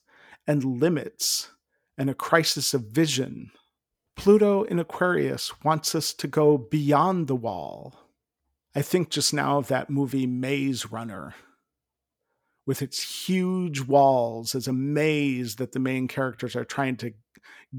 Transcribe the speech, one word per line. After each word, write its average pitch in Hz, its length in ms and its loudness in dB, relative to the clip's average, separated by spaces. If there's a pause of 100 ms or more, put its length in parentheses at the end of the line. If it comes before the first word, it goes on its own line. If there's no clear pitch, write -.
(440)
and 135 360 2
limits - 720 0 (440)
and 139 140 0
a 131 40 -4
crisis - 600 0
of 123 120 -2
vision, 131 640 -2 (640)
Pluto 202 500 6
in 170 140 -2
Aquarius 160 720 0 (120)
wants 156 300 0
us 156 180 -2
to - 140 -6
go 151 320 6
beyond 151 720 2
the 135 80 0
wall. 98 580 -8 (800)
I 143 80 0
think 180 260 0
just - 240 0
now 139 260 0
of 139 100 -2
that 131 200 0
movie 135 380 0
Maze 127 640 -2
Runner, 107 420 -10 (1300)
with 135 160 -2
its - 440 -8
huge 180 540 0
walls 123 760 4
as 131 140 -4
a 131 40 -2
maze 139 840 0
that 127 160 -6
the 135 60 -4
main 131 300 -2
characters 127 460 -4
are 120 100 -4
trying 131 340 -4
to 120 140 -10 (680)